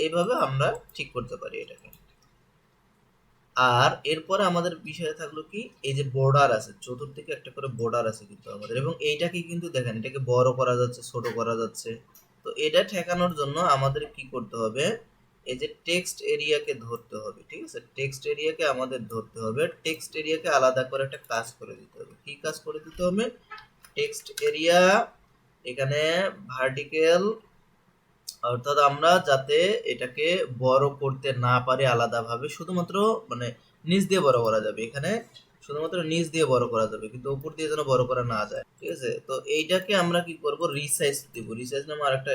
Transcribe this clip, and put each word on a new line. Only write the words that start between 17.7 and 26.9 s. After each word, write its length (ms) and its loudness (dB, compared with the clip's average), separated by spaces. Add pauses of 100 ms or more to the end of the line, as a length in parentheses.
টেক্সট 260 -6 (100)
এরিয়াকে 320 -2 (100)
আমাদের 260 -4 (120)
ধরতে 320 -8
হবে, 180 -2 (220)
টেক্সট 360 -6
এরিয়াকে 280 -2 (100)
আলাদা 320 4
করে 160 -2
একটা 140 -12 (120)
কাজ 140 -2 (120)
করে 220 -16
দিতে 200 -20
হবে। 140 -20 (100)
কি 80 -14 (120)
কাজ 200 -4
করে 220 -10
দিতে 200 -12
হবে? 180 0 (720)
টেক্সট 300 -4 (220)
এরিয়া 320 6 (840)
এখানে 360 -2 (520)
ভার্টিক্যাল, 680 2 (1300)